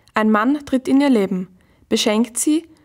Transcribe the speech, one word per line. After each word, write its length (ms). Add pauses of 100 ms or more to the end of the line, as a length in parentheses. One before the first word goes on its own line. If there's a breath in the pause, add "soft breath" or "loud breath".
(140 soft breath)
Ein 160
Mann 360
tritt 240
in 100
ihr 100
Leben, 480 (300 soft breath)
beschenkt 500
sie, 300 (180 loud breath)